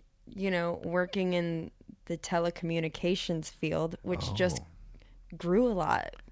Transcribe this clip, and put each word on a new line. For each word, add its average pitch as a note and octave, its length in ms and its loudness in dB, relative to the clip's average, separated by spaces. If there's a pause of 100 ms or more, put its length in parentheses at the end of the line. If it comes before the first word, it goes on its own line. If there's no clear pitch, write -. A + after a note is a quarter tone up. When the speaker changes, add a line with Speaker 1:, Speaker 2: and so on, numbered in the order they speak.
(340)
Speaker 1:
you F#3+ 160 0
know, E3+ 340 0
working F3+ 500 2
in E3+ 360 0 (360)
the E3+ 100 -2
telecommunications E3+ 1300 0
field, D#3+ 520 -2
which F3+ 320 -2
just F3 280 2
Speaker 2:
Oh. - 760 -20
Speaker 1:
grew F#3 320 4
a A3 60 2
lot G1+ 400 2 (180)